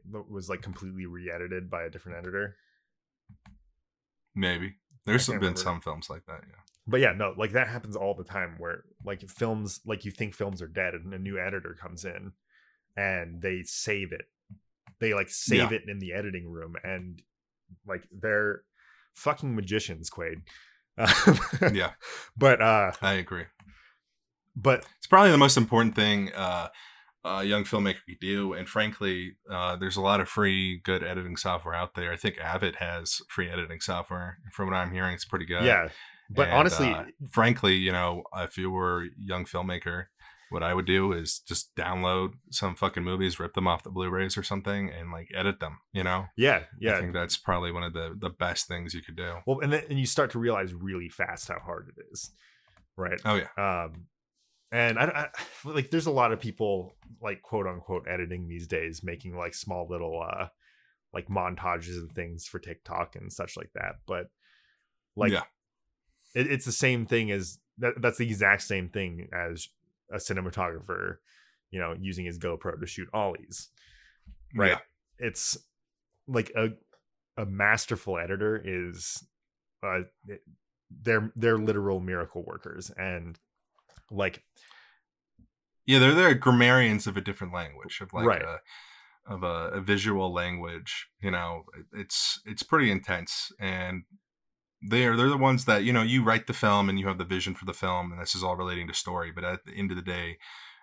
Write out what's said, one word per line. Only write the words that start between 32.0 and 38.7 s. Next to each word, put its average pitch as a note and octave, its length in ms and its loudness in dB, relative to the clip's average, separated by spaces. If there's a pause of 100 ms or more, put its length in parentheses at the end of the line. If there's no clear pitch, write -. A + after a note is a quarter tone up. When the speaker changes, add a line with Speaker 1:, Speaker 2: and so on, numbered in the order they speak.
Speaker 2:
I E2+ 60 -6
think G#2 200 -2
Avid E2+ 380 -2
has E2+ 540 -4
free F2+ 200 -4
editing E2+ 300 -6
software. F2 580 -6 (140)
From F#2+ 180 -4
what F#2+ 60 0
I'm F2+ 160 -2
hearing, F#2 220 -2
it's E2+ 120 -8
pretty F2+ 200 -4
good. F2 180 -2
Speaker 1:
Yeah. G2 240 4 (420)
But C#3 200 2
Speaker 2:
And, B2 80 6
Speaker 1:
honestly, D#3+ 360 4
Speaker 2:
uh, D#2+ 120 -6 (260)
frankly, A2 440 6
you F#2 180 2
know, F2 300 0 (120)
if F2+ 220 -6
you F#2 120 -2
were F2+ 360 0